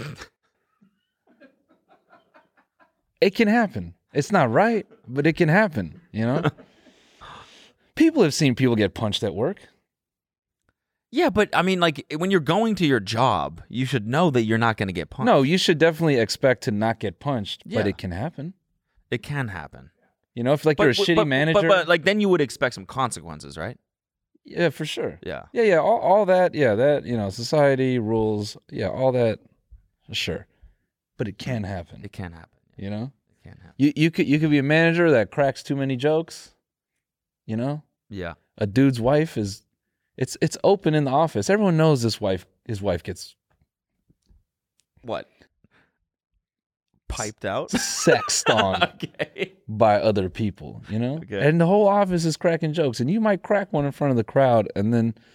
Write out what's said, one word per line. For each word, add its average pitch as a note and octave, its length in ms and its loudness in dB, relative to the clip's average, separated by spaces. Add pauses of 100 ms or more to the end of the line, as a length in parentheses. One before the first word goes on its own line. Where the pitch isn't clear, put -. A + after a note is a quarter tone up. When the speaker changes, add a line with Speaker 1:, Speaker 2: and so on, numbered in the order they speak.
(3250)
Speaker 1:
It F#3+ 140 2
can A3 140 2
happen. F#3+ 460 -2 (180)
It's C#3+ 200 -4
not D3+ 180 4
right, G3+ 360 0 (200)
but C3+ 200 -2
it D#3+ 100 2
can E3+ 120 2
happen, D3+ 520 0 (120)
you A2 140 -4
know? C3 200 -2
Speaker 2:
<laughs> - 1500 -12
Speaker 1:
People D#4+ 280 4
have D3 120 2
seen C3+ 200 2
people B2 200 2
get G#2 200 2
punched G#2 280 -4
at G2+ 120 -2
work. C#3 340 -4 (1400)
Speaker 2:
Yeah, D#4 180 2
but, G3+ 260 2
I D3+ 80 2
mean, F#3 160 2
like, E3+ 260 0 (120)
when F3 140 -2
you're F#3+ 100 4
going G3+ 360 2
to F3 100 0
your C3+ 140 4
job, G2 680 -2
you B2 160 -4
should B2 220 -4
know D3+ 240 2
that B2 120 2
you're A2+ 160 0
not A2+ 200 0
gonna F#2+ 140 -4
get E2 180 -8
punched. - 160 -6
Speaker 1:
No, F3+ 160 6
you D#3 160 2
should F3+ 200 2
definitely D#3+ 380 2
expect B2 480 0
to B2+ 60 -4
not A2 300 -2
get G2 200 -8
punched, B2 460 -6
but A2+ 180 -4
Speaker 2:
Yeah. - 20 -2
Speaker 1:
it G2 120 -4
can F#2 140 -8
happen. C#3 420 -10 (560)
Speaker 2:
It - 120 -6
can C#3 260 -8
happen. D2 420 -16 (440)
Speaker 1:
You - 80 -6
know, C3 120 2
if, D3 100 -2
like, D3+ 140 2
Speaker 2:
But D#3 60 4
Speaker 1:
you're C#3+ 80 6
a - 20 -2
Speaker 2:
w-, - 200 0
Speaker 1:
shitty - 20 2
Speaker 2:
but, D#3+ 100 4
Speaker 1:
manager. D3+ 340 2
Speaker 2:
but, E3 80 2
but, F3 200 4
like, E3 160 2
then G3+ 140 2
you G#3 120 2
would F3 100 4
expect B2+ 340 -2
some F#2+ 120 -16
consequences, D#2 720 -8
right? F#2+ 200 -10 (680)
Speaker 1:
Yeah, E3 260 -2
for - 160 -8
sure. C#3+ 360 -8
Speaker 2:
Yeah. D2+ 300 -10
Speaker 1:
Yeah, A#3+ 120 0
yeah, G3 120 6
all, G3+ 220 4
all G3+ 280 4
that, F3+ 280 4
yeah, B2+ 200 2
that, C3+ 300 2
you A#2+ 140 -4
know, G2+ 100 -2
society, C3 680 0
rules, G#2+ 580 -2 (140)
yeah, G#2 180 -6
all C3 240 -2
that, A#2+ 260 0 (760)
sure. - 340 -6 (720)
But A#2 100 -6
it G2+ 100 -12
can A#2+ 240 -6
happen. F#2 400 -10
Speaker 2:
It G2+ 100 -18
can F2+ 200 -12
happen. E2 260 -20 (200)
Speaker 1:
You F#2+ 100 -12
know? A2 240 -8 (320)
Speaker 2:
It - 60 -20
can - 80 -20
happen. - 180 -20
Speaker 1:
You, C#3+ 180 2
you D#3 160 2
could, E3 160 -2
you C#3+ 120 2
could D#3 120 0
be D3 80 4
a C3+ 40 2
manager E3 480 4
that A2+ 200 2
cracks C#3 320 -2
too C#3+ 140 -6
many C3+ 200 -4
jokes, D#3 580 -2 (880)
you A2 140 -6
know? C#3+ 240 -6 (260)
Speaker 2:
Yeah. F2 240 -10 (240)
Speaker 1:
A G#2+ 100 -2
dude's B2 340 2
wife D3+ 360 0
is, G2+ 260 -6 (540)
it's, - 240 -6
it's E3 240 -2
open F#3 300 2
in D3+ 100 2
the C3+ 60 -2
office. C#3 380 0
Everyone G3 280 2
knows D#3 260 4
this A2+ 180 -2
wife, F#2+ 260 -4 (200)
his G#2 160 -8
wife F#2 200 -2
gets - 320 -14 (1700)
Speaker 2:
What? A2 260 -10 (1800)
Piped - 360 -10
out? G#2+ 260 -6
Speaker 1:
sexed - 800 -4
on - 320 -2
Speaker 2:
<laughs> F3 120 -2
Okay. - 580 -10 (160)
Speaker 1:
by G#2+ 320 2
other G2 300 0
people, D#2 600 -8
you G#2 80 -6
know? B2+ 180 -4
Speaker 2:
Okay. D3+ 300 -4
Speaker 1:
And D#3+ 140 4
the E3 60 4
whole G#3 220 4
office F#3+ 360 0
is D#3+ 120 -2
cracking E3 380 0
jokes, D3 260 -2
and B2 100 0
you A3 100 0
might G#3+ 220 0
crack G3+ 300 -2
one D3 140 0
in C#3 60 -4
front C#3+ 200 -2
of B2 40 0
the A2+ 80 0
crowd, A#2+ 520 4
and G#2 180 0
then, A2+ 200 0 (200)